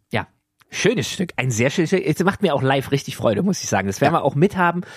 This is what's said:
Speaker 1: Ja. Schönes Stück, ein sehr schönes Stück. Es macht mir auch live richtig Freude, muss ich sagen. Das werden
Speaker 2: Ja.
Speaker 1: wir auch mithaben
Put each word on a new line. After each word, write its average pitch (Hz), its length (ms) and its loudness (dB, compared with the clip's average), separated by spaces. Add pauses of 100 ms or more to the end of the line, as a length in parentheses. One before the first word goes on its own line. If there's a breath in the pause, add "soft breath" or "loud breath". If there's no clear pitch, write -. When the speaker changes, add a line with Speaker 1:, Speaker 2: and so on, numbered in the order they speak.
(100)
Speaker 1:
Ja. 104 160 -4 (440)
Schönes 208 380 0
Stück, 180 280 -6
ein 127 160 -2
sehr 120 180 2
schönes 165 200 0
Stück. 185 140 0
Es 156 200 0
macht 190 180 0
mir 175 100 2
auch 143 100 0
live 135 280 2
richtig 139 240 -2
Freude, 110 300 0
muss 190 180 -2
ich - 60 -10
sagen. 98 180 2
Das 98 140 -4
werden - 140 4
Speaker 2:
Ja. 160 60 0
Speaker 1:
wir - 40 -2
auch 139 100 0
mithaben 175 460 2 (160 loud breath)